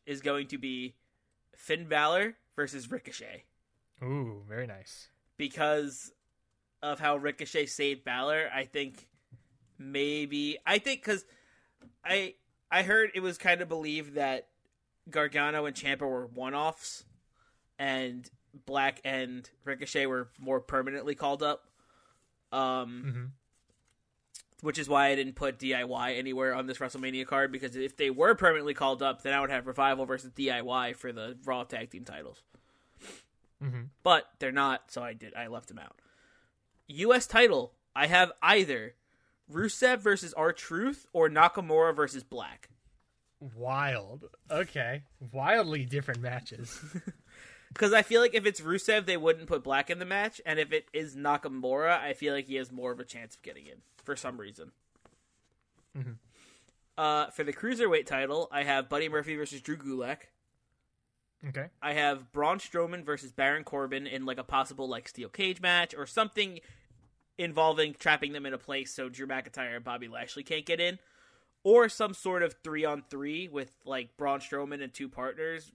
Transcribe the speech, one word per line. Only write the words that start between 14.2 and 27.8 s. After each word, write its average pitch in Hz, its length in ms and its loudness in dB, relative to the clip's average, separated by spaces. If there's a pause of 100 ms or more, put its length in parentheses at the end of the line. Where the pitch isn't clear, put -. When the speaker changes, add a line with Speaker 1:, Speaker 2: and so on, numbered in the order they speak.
Speaker 1:
Gargano 147 580 2
and 139 100 -6
Ciampa 139 240 -2
were 127 260 -2
one-offs, 143 800 -4 (720)
and 131 500 -4 (380)
Black 139 380 0
and 127 440 -6 (160)
Ricochet 139 420 -2
were 127 220 -2 (100)
more 135 220 0
permanently 135 540 -2
called 143 280 0
up. 151 220 0 (880)
Um, 127 540 -2
Speaker 2:
Mm-hmm. 123 180 -4 (1400)
Speaker 1:
which 151 180 -4
is 143 100 -4
why 139 200 8
I 139 80 4
didn't 131 180 -2
put 135 240 -4
D 131 160 -2
I 123 100 0
Y 123 300 -2
anywhere 131 400 0
on 127 120 -4
this 131 120 -6
WrestleMania 131 480 -4
card, 139 260 2
because 127 240 -6
if 131 200 -4